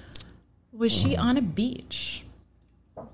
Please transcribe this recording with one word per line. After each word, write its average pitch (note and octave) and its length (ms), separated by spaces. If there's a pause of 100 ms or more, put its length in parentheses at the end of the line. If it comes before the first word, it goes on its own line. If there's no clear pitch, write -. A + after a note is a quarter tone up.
(720)
Was A3+ 180
she C4 240
on B3 220
a C#4+ 40
beach? - 800 (920)